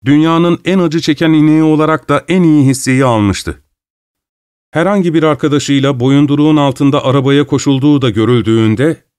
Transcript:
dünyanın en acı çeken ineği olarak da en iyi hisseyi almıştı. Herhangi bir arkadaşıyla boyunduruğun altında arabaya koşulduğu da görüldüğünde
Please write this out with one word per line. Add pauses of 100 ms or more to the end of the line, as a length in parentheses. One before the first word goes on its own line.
dünyanın
en
acı
çeken
ineği
olarak
da
en
iyi
hisseyi
almıştı. (1040)
Herhangi
bir
arkadaşıyla
boyunduruğun
altında
arabaya
koşulduğu
da
görüldüğünde (140)